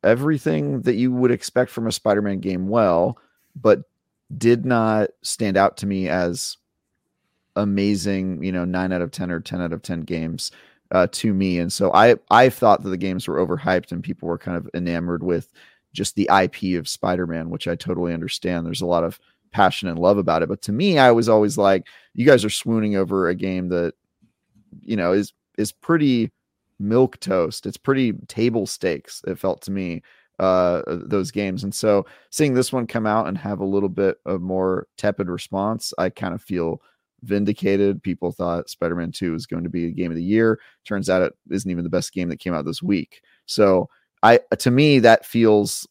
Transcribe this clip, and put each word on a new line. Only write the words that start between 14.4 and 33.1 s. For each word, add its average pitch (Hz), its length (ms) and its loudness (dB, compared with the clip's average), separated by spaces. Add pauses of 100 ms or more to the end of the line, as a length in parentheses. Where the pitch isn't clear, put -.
of - 160 -10
enamored 85 500 -4
with 85 280 -2 (400)
just - 240 -6
the 101 140 -2
I 95 180 6
P 92 280 -4
of 80 120 -6
Spider-Man, 85 600 -4
which 85 180 -8
I 85 80 -4
totally 87 380 -6
understand. 85 520 -6
There's 85 160 -6
a 92 40 -4
lot 85 180 0
of 82 160 -6 (320)
passion 95 380 2
and 82 100 -6
love 95 180 4
about 82 260 0
it. 80 60 -4
But 98 140 -6
to - 80 -6
me, 165 280 0
I 127 120 8
was 113 160 4
always 107 300 4
like, 98 300 2 (260)
"You 120 120 0
guys 123 200 8
are 104 40 0
swooning 107 460 -2
over 95 320 0
a 90 80 0
game 92 340 -4
that, 87 260 -2 (840)
you 110 140 -6
know, 90 180 0
is, 101 200 0 (240)
is 104 140 -2
pretty 139 600 0 (480)
milk 117 400 2
toast. 90 460 -2
It's - 120 -8
pretty 135 360 0 (140)
table 113 400 0
stakes," - 580 -6
it 92 140 -6
felt - 240 -4
to 98 80 -8
me, 90 320 -8 (360)
uh, 90 480 2
those 92 440 -4
games. 98 320 -6
And 101 100 -8
so 101 320 0 (240)
seeing 147 240 0
this 123 180 0
one 123 140 -4
come 110 220 -4
out 107 200 0